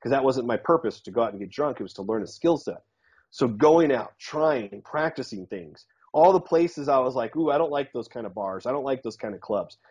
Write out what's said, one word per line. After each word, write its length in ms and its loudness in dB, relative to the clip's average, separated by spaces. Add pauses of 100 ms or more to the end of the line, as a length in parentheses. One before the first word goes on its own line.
'cause 100 -2
that 140 2
wasn't 200 2
my 120 0
purpose 440 0
to 100 -14
go 120 0
out 80 -2
and 80 -14
get 100 -10
drunk. 300 -4
It 40 -6
was 100 -12
to 80 -12
learn 220 -2
a 40 -10
skill 300 0
set. 260 -10 (480)
So 160 0
going 460 4
out, 260 -6
trying, 640 -2
practicing 640 -6
things. 380 -14 (280)
All 200 8
the 60 6
places 480 0
I 120 4
was 160 0
like, 200 -4
"Ooh, 160 0
I 60 2
don't 140 0
like 200 -4
those 160 -6
kind 180 -10
of 80 -10
bars. 320 -6
I 60 -4
don't 140 -4
like 180 -4
those 140 -8
kind 180 -8
of 60 -16
clubs." 360 -4 (140)